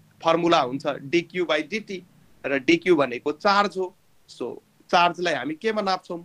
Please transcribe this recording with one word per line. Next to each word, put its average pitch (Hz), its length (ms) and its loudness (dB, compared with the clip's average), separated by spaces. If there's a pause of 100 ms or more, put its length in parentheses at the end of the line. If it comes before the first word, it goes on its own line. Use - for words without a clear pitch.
(240)
formula 165 380 4
हुन्छ 131 260 -4
dQ 165 580 -2
by 156 240 0
dt 190 340 -8 (420)
र 135 140 -2
डिक्यू 165 360 2
भनेको 131 360 0
charge 202 460 2
हो। 185 180 -6 (320)
So, - 360 -12 (260)
चार्जलाई 175 440 2
हामी 139 200 -4
केमा 214 280 -4
नाप्छौँ? 185 440 -4